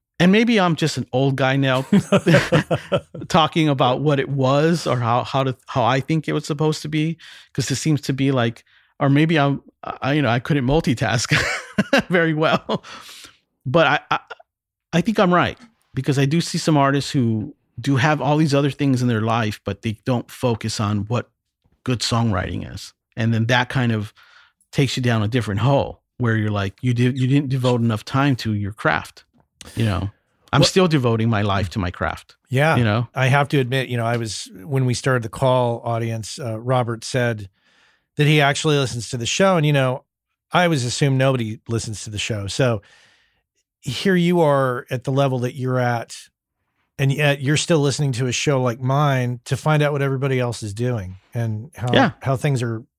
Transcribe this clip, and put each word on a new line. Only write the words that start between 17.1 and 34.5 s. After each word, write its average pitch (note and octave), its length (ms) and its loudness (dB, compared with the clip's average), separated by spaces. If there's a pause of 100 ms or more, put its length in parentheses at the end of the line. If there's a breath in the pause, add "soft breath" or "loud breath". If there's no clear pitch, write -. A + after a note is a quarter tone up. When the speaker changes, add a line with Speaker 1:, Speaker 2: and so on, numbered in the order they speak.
Speaker 1:
who A#2 440 0 (260)
do C3+ 160 0
have D3 240 2
all C#3+ 160 0
these D3+ 180 2
other C#3+ 160 2
things C3+ 320 0
in B2 60 2
their A2+ 120 0
life, A2 440 -2
but G2+ 180 -6
they A2 220 -6
don't B2 260 -2
focus A2+ 500 -4
on G#2 260 -2
what A#2 240 -6 (540)
good B2 160 -2
songwriting G2+ 720 -2
is. - 180 -16 (240)
And A2+ 160 0
then A2+ 140 0
that B2 220 2
kind A#2+ 240 0
of G#2+ 200 -4 (600 soft breath)
takes C#3 240 0
you C3 60 -4
down A#2+ 200 2
a G#2 60 0
different G#2+ 320 -2
hole C3 420 0 (160)
where A2+ 180 0
you're G#2+ 140 0
like, G2 320 -4
you B2+ 100 2
did, B2 260 2
you B2+ 100 0
didn't C#3 220 2
devote B2 300 0
enough A2+ 240 0
time C3+ 320 0
to A2 180 -4
your G2+ 180 -4
craft. - 520 -4 (520)
You A#2 80 0
know, F#2+ 260 -2 (420)
I'm C3+ 80 4
Speaker 2:
Well E3+ 80 4
Speaker 1:
still F#3 200 4
devoting A#2 400 2
my G#2 140 2
life G2 280 0
to - 80 -8
my F2+ 120 -2
craft. - 460 -6 (120)
Speaker 2:
Yeah. C#3+ 280 2
Speaker 1:
You B2 80 2
know, A2+ 300 0
Speaker 2:
I C3 120 0
have C#3+ 240 2
to D3 80 2
admit, B2+ 300 -2
you B2 80 -6
know, A2+ 100 -2
I A#2+ 100 0
was, A2+ 380 -8